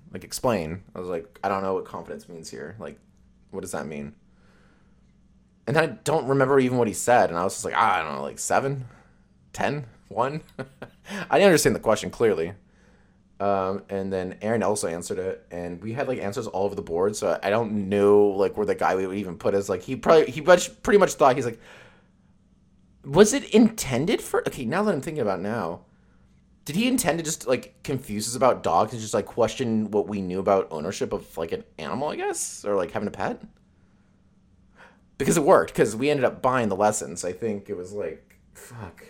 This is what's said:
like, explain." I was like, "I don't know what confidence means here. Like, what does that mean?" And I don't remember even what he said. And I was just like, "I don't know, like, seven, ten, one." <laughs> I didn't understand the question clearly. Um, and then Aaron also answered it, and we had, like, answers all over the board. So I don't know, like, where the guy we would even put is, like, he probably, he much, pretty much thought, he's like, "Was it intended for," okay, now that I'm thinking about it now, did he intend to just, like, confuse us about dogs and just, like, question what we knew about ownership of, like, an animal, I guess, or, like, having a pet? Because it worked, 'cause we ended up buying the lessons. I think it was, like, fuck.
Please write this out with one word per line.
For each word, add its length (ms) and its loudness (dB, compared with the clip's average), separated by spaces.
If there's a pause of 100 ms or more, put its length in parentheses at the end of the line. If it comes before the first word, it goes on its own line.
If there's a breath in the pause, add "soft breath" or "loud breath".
(120)
like, 100 -14
explain." 600 -4 (120)
I 60 -12
was 80 -10
like, 340 -10
"I 60 -2
don't 140 -2
know 120 -2
what 100 -4
confidence 440 -14
means 220 -16
here. 280 -14
Like, 200 -14 (520)
what 120 -10
does 100 -12
that 140 -6
mean?" 280 -12 (1500 soft breath)
And 100 -2
I 100 2
don't 420 -2
remember 320 4
even 180 2
what 100 2
he 60 -4
said. 360 4
And 80 -4
I 60 0
was 100 -2
just 100 -10
like, 100 -4
"I 280 4
don't 120 -6
know, 80 -8
like, 160 -10
seven, 480 -2 (640 soft breath)
ten, 340 -4 (220)
one." 420 -4
<laughs> 80 -20
I 800 -6
didn't 100 8
understand 260 4
the 60 -4
question 300 0
clearly. 420 0 (840 soft breath)
Um, 520 0
and 200 -6
then 300 -6
Aaron 220 -2
also 260 0
answered 300 -8
it, 320 -6
and 320 -10
we 100 -10
had, 160 -4
like, 100 -4
answers 280 -6
all 180 -4
over 100 -2
the 60 0
board. 360 -2
So 260 0
I 80 0
don't 400 -2
know, 380 8
like, 280 0
where 80 0
the 100 0
guy 200 2
we 120 -2
would 120 -6
even 180 -8
put 180 -2
is, 140 0
like, 140 -2
he 120 -8
probably, 360 4
he 100 -10
much, 420 4
pretty 160 6
much 140 4
thought, 240 4
he's 80 -2
like, 160 -6 (1400 loud breath)
"Was 300 6
it 180 -2
intended 720 4
for," 260 -2
okay, 160 -8
now 200 0
that 100 2
I'm 80 -4
thinking 180 -6
about 200 -2
it 20 -8
now, 400 -6 (800 soft breath)
did 120 -6
he 120 0
intend 300 0
to 60 -4
just, 220 -6
like, 360 -2
confuse 440 -6
us 100 -6
about 260 4
dogs 320 2
and 80 -8
just, 100 -10
like, 140 0
question 640 0
what 180 0
we 140 -4
knew 160 -4
about 320 4
ownership 420 -6
of, 240 -8
like, 160 -6
an 120 -8 (140)
animal, 300 -6
I 80 -6
guess, 480 -8
or, 100 0
like, 180 0
having 160 -4
a 20 -8
pet? 320 -6 (1800 soft breath)
Because 180 2
it 60 2
worked, 320 6
'cause 200 2
we 140 -2
ended 160 0
up 160 0
buying 300 2
the 60 -2
lessons. 460 0
I 100 -4
think 360 -6
it 80 -8
was, 160 -12
like, 460 -10 (160)
fuck. 560 -18